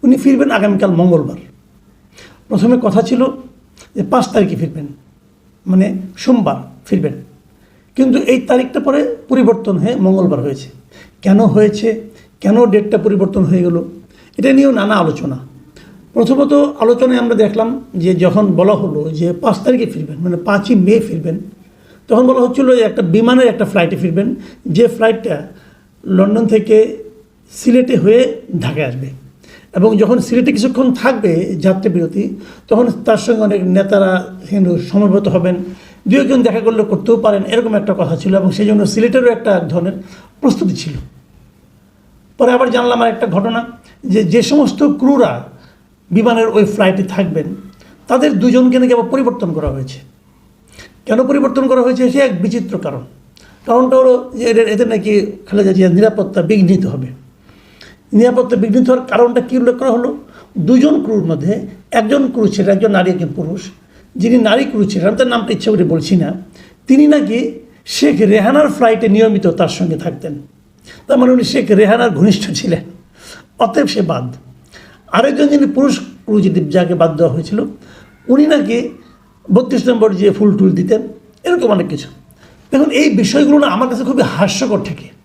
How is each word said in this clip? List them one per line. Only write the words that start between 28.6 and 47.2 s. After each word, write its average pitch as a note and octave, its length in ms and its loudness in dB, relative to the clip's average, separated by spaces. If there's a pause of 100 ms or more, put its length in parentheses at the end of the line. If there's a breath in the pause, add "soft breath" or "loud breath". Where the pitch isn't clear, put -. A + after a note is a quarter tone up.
ঢাকায় C#3 260 -4
আসবে, C3 220 -8 (680 soft breath)
এবং G#3 220 2
যখন A3 220 2
সিলেটে B3 340 0
কিছুক্ষণ B3+ 400 0
থাকবে G3 680 -2
যাত্রী F#3 320 0
বিরতি, F3 460 -4 (320 loud breath)
তখন A#3 220 2 (140)
তার A3 120 2
সঙ্গে A3 240 -2
অনেক G3+ 240 0
নেতারা F#3+ 640 0 (220)
সেখানে F3+ 300 0
সমবেত G3+ 500 0
হবেন, F3+ 280 0 (520 loud breath)
দু B3+ 120 4
একজন C4 220 2
দেখা A3+ 180 0
করলে G#3+ 240 0
করতেও A3+ 320 0
পারেন, G3+ 260 0
এরকম A3 320 -2
একটা G3+ 240 -2
কথা E3 180 -2
ছিল, F#3+ 200 0
এবং F#3+ 140 2
সেই G#3 160 -2
জন্য G#3 200 2
সিলেটেরও A#3+ 400 2
একটা G#3+ 420 0
ধরনের F3 240 -4 (480 loud breath)
প্রস্তুতি - 360 -2
ছিল। - 160 -10 (1500)
পরে B3 140 2
আবার B3 180 2
জানলাম A#3+ 320 0
আর A#3 60 2
একটা A3+ 180 -4
ঘটনা, A3+ 400 -2 (380 soft breath)
যে, G3+ 200 0
যে G#3+ 180 2
সমস্ত D4 400 0
ক্রুরা B3+ 640 0 (640 soft breath)
বিমানের A3+ 380 2
ওই G#3 160 2
ফ্লাইটে F#3+ 380 0
থাকবেন, E3+ 520 -4 (540 soft breath)